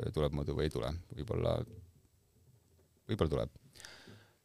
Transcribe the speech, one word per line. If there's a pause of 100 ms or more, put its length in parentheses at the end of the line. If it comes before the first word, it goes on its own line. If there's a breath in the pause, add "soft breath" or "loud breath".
äh,
tuleb
mõdu
või
ei
tule. (220)
Võib-olla, (1500)
võib-olla
tuleb. (960 soft breath)